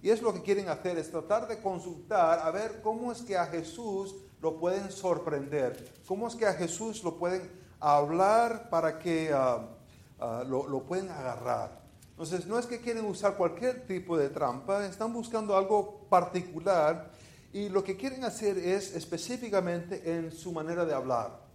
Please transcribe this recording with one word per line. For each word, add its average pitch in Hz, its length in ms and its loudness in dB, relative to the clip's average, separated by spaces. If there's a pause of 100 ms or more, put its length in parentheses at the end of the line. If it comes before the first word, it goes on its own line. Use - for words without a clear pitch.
Y 185 80 0
es 220 120 4
lo 226 120 2
que 180 80 -6
quieren 196 280 2
hacer, 170 280 -2
es 156 140 -4
tratar 208 360 0
de 220 140 -8
consultar 170 760 2
a 160 100 0
ver 156 320 -4
cómo 226 300 -2
es 233 100 -10
que 196 160 -2
a 170 100 2
Jesús 190 680 -6 (260)
lo 160 160 0
pueden 185 320 0
sorprender, 147 1040 -2 (140)
cómo 202 200 -2
es 233 80 -6
que 226 100 2
a 196 80 6
Jesús 208 500 -4
lo 170 140 -2
pueden 180 340 -2 (280)
hablar 185 880 4
para 160 300 2
que, 160 340 0
ah, 123 340 2 (520)
ah, 117 280 -4
lo, 135 200 0
lo 135 160 -2
pueden 190 260 -4
agarrar. 120 720 -4 (300)
Entonces, 160 340 -4
no 208 120 0
es 240 80 0
que 240 140 -6
quieren 226 260 -4
usar 196 300 0
cualquier 220 500 0
tipo 175 320 0
de 143 120 4
trampa, 147 560 0
están 220 260 -4
buscando 220 460 0
algo 196 520 2
particular 175 1000 4 (400)
y 202 160 -4
lo 190 160 2
que 196 140 -4
quieren 262 260 -6
hacer 202 340 -2
es 185 380 0
específicamente 175 1200 -2
en 165 160 -4
su 170 220 -10
manera 165 320 -2
de 156 80 0
hablar 127 520 -2 (100)